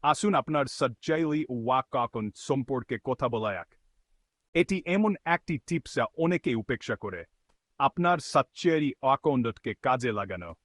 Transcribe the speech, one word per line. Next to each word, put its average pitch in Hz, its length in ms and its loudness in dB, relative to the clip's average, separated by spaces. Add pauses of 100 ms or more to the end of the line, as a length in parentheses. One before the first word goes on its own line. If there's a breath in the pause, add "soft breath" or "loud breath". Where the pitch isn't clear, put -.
আসুন 151 320 4
আপনার 143 360 2
সঞ্চয়ী 151 760 0
অ্যাকাউন্ট 120 880 -2
সম্পর্কে 131 680 -2
কথা 127 260 -2
বলা 110 240 -2
যাক। 87 160 -10 (840)
এটি 175 220 2 (100)
এমন 208 240 2 (140)
একটি 170 300 -2 (100)
টিপস, - 300 -4
যা 120 100 2 (120)
অনেকে 165 380 0
উপেক্ষা 113 400 -4
করে, 95 260 -10 (580)
আপনার 175 380 2 (160)
সঞ্চয়ী 151 560 2 (100)
অ্যাকাউন্টকে 131 720 0 (100)
কাজে 127 300 2
লাগানো। 92 400 -6 (140)